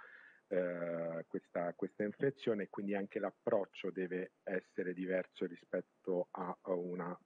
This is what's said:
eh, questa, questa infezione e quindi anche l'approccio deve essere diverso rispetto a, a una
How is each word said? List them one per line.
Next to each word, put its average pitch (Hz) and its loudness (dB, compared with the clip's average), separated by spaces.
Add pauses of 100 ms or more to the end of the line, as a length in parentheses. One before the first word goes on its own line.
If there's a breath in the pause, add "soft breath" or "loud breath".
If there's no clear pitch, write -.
(500 loud breath)
eh, 85 0
questa, 87 -2
questa - -2
infezione 110 2
e - -6
quindi 101 -2
anche 101 -2
l'approccio 98 0
deve 90 -2
essere 92 -2
diverso 92 0
rispetto 90 -2
a, 90 -4
a 98 -4
una 90 -2